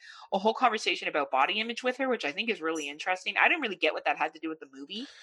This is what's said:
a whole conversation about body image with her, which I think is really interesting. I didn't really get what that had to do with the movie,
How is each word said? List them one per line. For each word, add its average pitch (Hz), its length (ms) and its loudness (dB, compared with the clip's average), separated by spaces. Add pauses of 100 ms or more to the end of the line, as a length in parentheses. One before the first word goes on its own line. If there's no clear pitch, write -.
(320)
a 190 60 0
whole 220 160 4
conversation 214 540 2
about 147 220 0
body 151 300 4
image 226 220 -4
with 254 140 0
her, 269 120 0
which 226 160 0
I 143 80 -2
think 208 160 -4
is 196 140 -2
really 160 260 -2
interesting. 185 480 -2
I 170 120 6
didn't 320 140 2
really 208 140 -4
get - 160 2
what 139 120 -6
that 147 140 2
had 151 160 0
to 160 60 -18
do 165 80 -4
with 160 120 -6
the 143 120 -16
movie, 185 340 -12 (160)